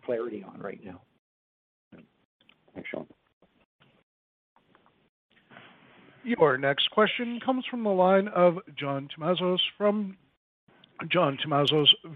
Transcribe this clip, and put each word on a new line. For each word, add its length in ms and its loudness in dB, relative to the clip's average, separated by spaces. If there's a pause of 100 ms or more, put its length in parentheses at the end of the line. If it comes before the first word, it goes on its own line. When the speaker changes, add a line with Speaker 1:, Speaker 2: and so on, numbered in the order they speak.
Speaker 1:
clarity 420 -8
on 140 -18
right 240 -12
now. 160 -18 (1700)
Speaker 2:
Thanks, 160 -16
Sean. 180 -12 (3250)
Speaker 3:
Your 340 4
next 340 0
question 520 0
comes 220 -2
from 180 -8
the 60 0
line 400 4
of 300 4 (180)
John 320 -6
Tumazos 500 -2 (180)
from 380 -2 (920)
John 360 2
Tumazos 440 2 (280)